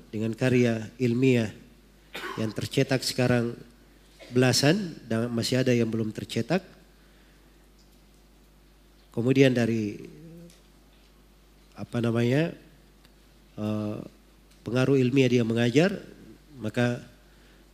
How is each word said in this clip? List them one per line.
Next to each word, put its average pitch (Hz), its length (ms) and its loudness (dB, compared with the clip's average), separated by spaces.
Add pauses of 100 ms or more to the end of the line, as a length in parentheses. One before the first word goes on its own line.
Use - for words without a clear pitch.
(120)
dengan 113 240 -4
karya 120 640 0
ilmiah 123 520 2 (840)
yang 110 160 -4
tercetak 131 520 -2
sekarang 120 520 0 (760)
belasan, 139 640 2 (120)
dan 117 240 -2
masih 127 320 -2
ada 123 80 2
yang 117 160 2
belum 113 240 -4
tercetak. - 520 -4 (2500)
Kemudian 127 440 4
dari, 113 400 -2 (1800)
apa 107 280 -6
namanya, 120 480 0 (1080)
eh, 107 380 -4 (640)
pengaruh 127 360 2
ilmiah 127 280 4
dia 120 160 4
mengajar, 117 520 2 (600)
maka 120 480 -4 (680)